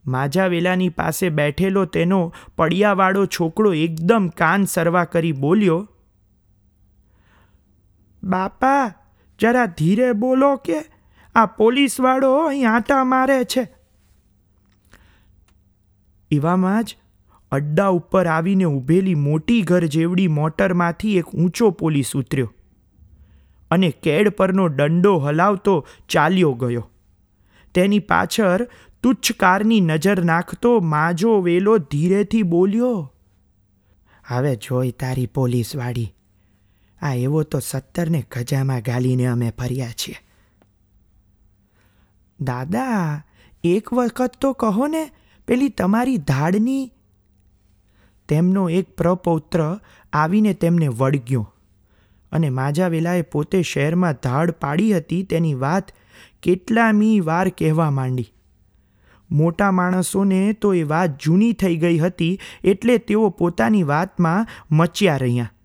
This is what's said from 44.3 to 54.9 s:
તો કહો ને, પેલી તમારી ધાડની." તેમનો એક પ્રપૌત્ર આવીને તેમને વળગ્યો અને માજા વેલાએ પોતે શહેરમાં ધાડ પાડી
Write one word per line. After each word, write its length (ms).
તો 120
કહો 340
ને, 240
પેલી 200
તમારી 480
ધાડની." 760
તેમનો 400
એક 280
પ્રપૌત્ર 840
આવીને 420
તેમને 340
વળગ્યો 600
અને 180
માજા 380
વેલાએ 340
પોતે 400
શહેરમાં 500
ધાડ 380
પાડી 460